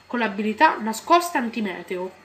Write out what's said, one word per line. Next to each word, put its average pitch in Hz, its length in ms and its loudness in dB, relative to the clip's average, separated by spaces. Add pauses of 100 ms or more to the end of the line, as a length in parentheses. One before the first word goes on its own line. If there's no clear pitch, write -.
con 247 100 -4
l'abilità 214 640 2
Nascosta 320 580 2
Antimeteo. 190 720 -6 (140)